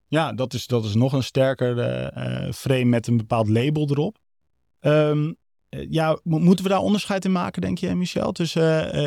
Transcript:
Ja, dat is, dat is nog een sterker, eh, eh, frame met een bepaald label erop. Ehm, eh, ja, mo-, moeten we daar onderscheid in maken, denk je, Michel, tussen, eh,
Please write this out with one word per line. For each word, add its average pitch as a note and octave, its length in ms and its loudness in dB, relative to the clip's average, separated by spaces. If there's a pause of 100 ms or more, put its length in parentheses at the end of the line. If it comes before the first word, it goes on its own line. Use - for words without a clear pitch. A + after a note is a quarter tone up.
Ja, D3 260 0
dat B2+ 200 -4
is, A#2+ 140 -8
dat A#2 180 0
is G#2 100 -4
nog B2+ 180 4
een C3 100 0
sterker, B2+ 560 0
eh, B2 680 -6
eh, A#2+ 60 -6
frame C3 300 0
met A#2+ 240 2
een A#2+ 100 2
bepaald A2 320 0
label D3 400 2
erop. D3 280 -2 (640)
Ehm, D3+ 540 2 (360)
eh, - 220 -12
ja, D#3 320 0
mo-, D#3 160 0
moeten F3+ 260 6
we G3 60 2
daar F#3+ 100 2
onderscheid G3 440 -2
in F#3+ 60 0
maken, F3+ 300 -2
denk F#3 160 -4
je, F3+ 180 -4
Michel, - 360 -2
tussen, D#3+ 640 0
eh, D3 140 -2